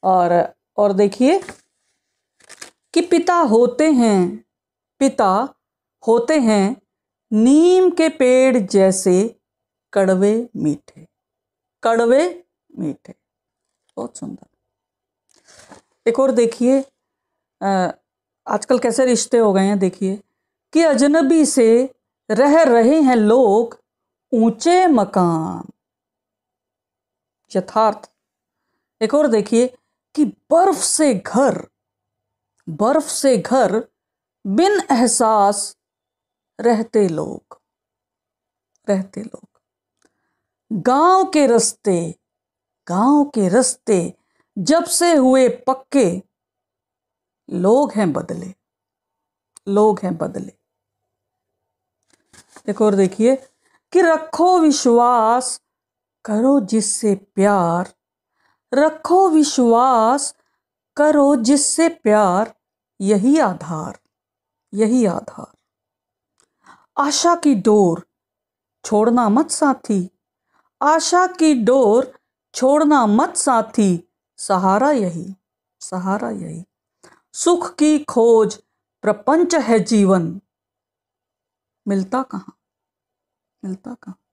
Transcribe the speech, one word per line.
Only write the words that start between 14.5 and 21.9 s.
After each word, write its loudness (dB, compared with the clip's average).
एक -2
और 2
देखिए, 0
अ, -2
आजकल -2
कैसे 0
रिश्ते 0
हो 2
गए 2
हैं, 0
देखिए -4
कि 2
"अजनबी 2
से 2